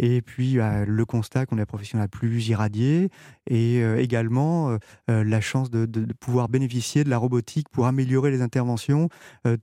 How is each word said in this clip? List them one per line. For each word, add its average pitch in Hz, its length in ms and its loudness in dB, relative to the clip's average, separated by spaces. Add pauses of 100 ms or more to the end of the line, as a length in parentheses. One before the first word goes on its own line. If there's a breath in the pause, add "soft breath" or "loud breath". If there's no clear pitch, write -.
Et 123 200 2
puis, 127 340 -2
euh, 104 300 0
le 107 180 0
constat 123 400 -2
qu'on 117 120 -4
est - 20 0
la 104 80 -2
profession 107 320 -6
la 104 80 -2
plus 113 400 -4
irradiée. 113 640 0 (380 loud breath)
Et, 117 360 2
euh, 113 180 2
également, 131 680 0
euh, 113 80 -2 (340 loud breath)
euh, 110 120 2
la 107 180 2
chance 131 280 -2
de, 113 160 0
de, 113 200 -4
de 113 80 -6
pouvoir 123 360 -2
bénéficier 131 540 0
de 143 60 0
la 120 100 2
robotique 123 500 -2
pour 120 160 0
améliorer 131 460 2
les 131 100 0
interventions. 123 680 0 (360 loud breath)
Euh, 117 180 2